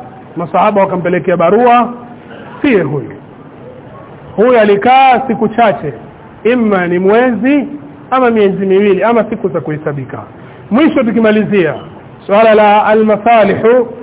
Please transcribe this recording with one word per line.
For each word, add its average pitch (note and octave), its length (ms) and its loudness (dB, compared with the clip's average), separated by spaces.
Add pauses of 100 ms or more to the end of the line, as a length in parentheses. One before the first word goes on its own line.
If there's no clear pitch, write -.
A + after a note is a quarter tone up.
(360)
masahaba F#3+ 460 -2
wakampelekea F3+ 560 -2
barua, A#3 560 2 (680)
si C4+ 180 0
huyu. C3+ 340 -8 (1200)
Huyu A#3+ 240 2
alikaa A#3+ 680 2
siku A3 200 -4
chache, G#3+ 460 -2 (500)
imma G#3+ 440 0
ni F3 120 -2
mwezi A#3+ 680 0 (440)
ama B3+ 200 2
miezi G3 340 0
miwili F#3+ 380 2
ama A3+ 260 0
siku G3+ 200 -6
za D#3+ 120 -6
kuhesabika. C#3+ 580 -8 (520)
Mwisho C#4 320 2
tukimalizia G#3 720 0 (520)
swala G#3+ 300 4
la G#3 300 4
al-masalihu A3 1000 2 (160)